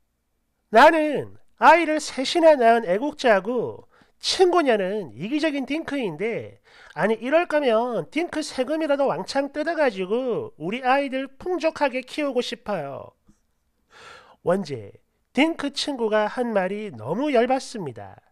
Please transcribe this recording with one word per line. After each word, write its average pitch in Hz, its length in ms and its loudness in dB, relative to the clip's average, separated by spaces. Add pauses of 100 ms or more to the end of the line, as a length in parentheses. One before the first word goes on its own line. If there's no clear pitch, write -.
(680)
나는 269 680 4 (200)
아이를 311 420 6
셋이나 311 560 4
낳은 233 300 6
애국자고 202 1040 0 (320)
친구냐는 220 960 2
이기적인 277 540 -4
딩크인데, 208 920 -6 (360)
아니, 190 200 2
이럴 269 320 2
거면 240 640 0
딩크 311 320 -4
세금이라도 285 640 -2
왕창 240 460 -4
뜯어가지고 240 1040 -2
우리 208 260 -6
아이들 262 440 0 (100)
풍족하게 302 640 -2
키우고 269 400 -4
싶어요. 147 640 -8 (1400)
원제, 147 480 -4 (420)
딩크 294 400 0
친구가 214 540 -2
한 233 260 -4
말이 202 420 -2
너무 180 380 -4
열받습니다. 202 840 -2 (160)